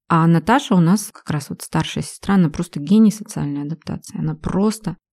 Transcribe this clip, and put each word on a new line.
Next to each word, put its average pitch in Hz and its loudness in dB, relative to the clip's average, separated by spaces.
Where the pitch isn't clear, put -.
А 165 2
Наташа 170 2
у 180 6
нас 180 2
как - -16
раз 147 -6
вот - -12
старшая 156 -4
сестра, - -4
она 180 4
просто 160 -8
гений 202 4
социальной 143 -8
адаптации. - -10
Она 156 -4
просто... 196 -4